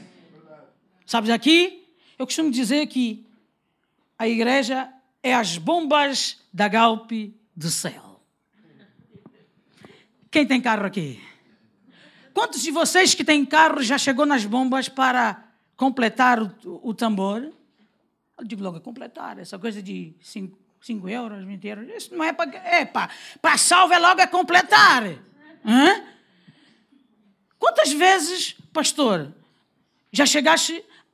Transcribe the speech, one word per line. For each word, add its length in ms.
Sabe, 260
aqui, 560
eu 80
costumo 240
dizer 380
que 400
a 100
igreja 640
é 140
as 240
bombas 800
da 160
Galp 440
do 140
céu. 500
Quem 160
tem 120
carro 280
aqui? 360
Quantos 300
de 80
vocês 420
que 100
têm 220
carro 380
já 160
chegou 260
nas 200
bombas 440
para 580
completar 640
o, 480
o 40
tambor? 580
Eu 80
digo 180
logo, 140
é 20
completar, 600
essa 180
coisa 240
de 400
cinco, 360
cinco 300
euros, 340
vinte 240
euros, 220
isso 260
não 80
é 80
pra, 140
é 300
pra, 240
pra 160
salvo 360
é 60
logo 220
é 60
completar. 760
Hã? 380
Quantas 340
vezes, 640
pastor, 600
já 140
chegaste 580